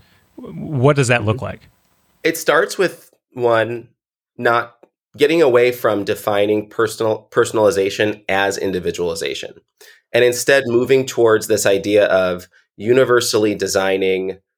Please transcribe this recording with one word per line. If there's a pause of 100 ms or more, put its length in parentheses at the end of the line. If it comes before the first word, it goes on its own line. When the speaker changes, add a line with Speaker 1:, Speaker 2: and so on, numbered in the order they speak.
(360)
Speaker 1:
w-,
what
does
that
look
like? (540)
Speaker 2:
It
starts
with, (180)
one, (480)
not (400)
getting
away
from
defining
personal,
personalization
as
individualization, (580)
and
instead
moving
towards
this
idea
of (280)
universally
designing (200)